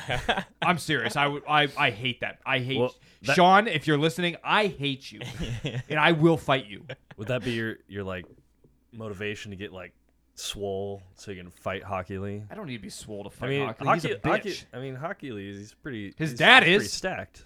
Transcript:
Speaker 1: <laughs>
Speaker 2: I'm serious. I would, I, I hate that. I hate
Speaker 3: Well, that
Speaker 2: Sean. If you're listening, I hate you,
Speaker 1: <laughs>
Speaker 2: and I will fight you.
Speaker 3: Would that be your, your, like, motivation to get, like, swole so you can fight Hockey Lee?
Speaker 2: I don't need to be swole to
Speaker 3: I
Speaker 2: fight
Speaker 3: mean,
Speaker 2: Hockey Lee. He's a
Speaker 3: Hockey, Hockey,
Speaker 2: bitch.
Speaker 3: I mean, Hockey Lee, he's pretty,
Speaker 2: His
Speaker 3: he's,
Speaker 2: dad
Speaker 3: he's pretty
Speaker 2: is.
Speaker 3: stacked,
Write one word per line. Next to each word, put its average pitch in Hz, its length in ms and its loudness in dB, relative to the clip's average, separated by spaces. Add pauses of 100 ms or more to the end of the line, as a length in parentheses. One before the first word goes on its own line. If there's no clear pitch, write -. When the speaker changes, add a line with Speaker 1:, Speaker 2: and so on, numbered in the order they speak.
(120)
Speaker 1:
<laughs> - 500 -4
Speaker 2:
I'm 165 160 2
serious. 120 360 -2
I 143 140 2
would, 143 200 -6
I, 147 200 4 (100)
I 143 140 4
hate 120 300 -4
that. 98 220 -6
I 131 140 0
hate 127 220 -2
Speaker 3:
Well, 123 140 0 (280)
that 131 140 0
Speaker 2:
Sean. 190 320 8
If 160 180 -2
you're 151 120 4
listening, 165 440 0
I 196 240 2
hate 139 460 -6
you, 101 80 -14 (340)
Speaker 1:
<laughs> 123 340 -6
Speaker 2:
and 151 120 0
I 156 120 6
will 160 240 6
fight 135 300 0
you. - 180 -12 (320)
Speaker 3:
Would 107 120 -10
that 123 160 -2
be 123 80 -2
your, 113 240 -4 (100)
your, 101 160 -10
like, 92 240 -8 (680)
motivation 104 600 -8
to 95 40 -12
get, 92 160 -12
like, 92 200 -16 (420)
swole 98 680 -6 (140)
so - 140 -14
you 92 120 -12
can 87 80 -18
fight 98 340 -8
Hockey 95 340 -6
Lee? 101 320 -8
Speaker 2:
I - 40 -18
don't 196 120 -12
need 127 120 -8
to 98 40 -20
be 95 80 -14
swole 104 340 -12
to 101 60 -14
Speaker 3:
I - 20 -18
Speaker 2:
fight 131 180 -6
Speaker 3:
mean, 139 160 0
Speaker 2:
Hockey 127 180 -8
Lee. 165 100 4
He's 160 100 0
a - 40 0
Speaker 3:
Hockey, - 200 -2
Hockey, 202 220 0
Speaker 2:
bitch. - 220 -8
Speaker 3:
I 123 80 -12
mean, 135 160 -8
Hockey 156 360 -8
Lee, 101 240 -8
he's 104 180 -16
pretty, 107 420 -10
Speaker 2:
His 156 140 -2
Speaker 3:
he's, 127 80 -8
Speaker 2:
dad 240 260 10
Speaker 3:
he's 170 120 6
pretty 107 100 2
Speaker 2:
is. - 60 -6
Speaker 3:
stacked, 143 540 -8